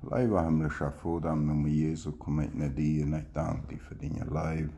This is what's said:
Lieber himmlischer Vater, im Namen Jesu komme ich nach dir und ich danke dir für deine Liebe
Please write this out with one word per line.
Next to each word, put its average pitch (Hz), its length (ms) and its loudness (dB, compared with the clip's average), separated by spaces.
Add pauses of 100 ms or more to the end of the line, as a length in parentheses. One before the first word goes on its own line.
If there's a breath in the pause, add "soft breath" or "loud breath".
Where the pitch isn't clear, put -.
Lieber 107 420 4
himmlischer 78 480 2
Vater, 82 400 -2
im 76 140 2
Namen 76 200 4
Jesu 78 460 0
komme 73 320 0
ich - 80 -6
nach 71 200 -2
dir 76 320 2
und 76 100 0
ich 76 180 -4
danke 76 420 -4
dir - 40 -10
für - 160 -14
deine - 280 -6
Liebe 78 540 -2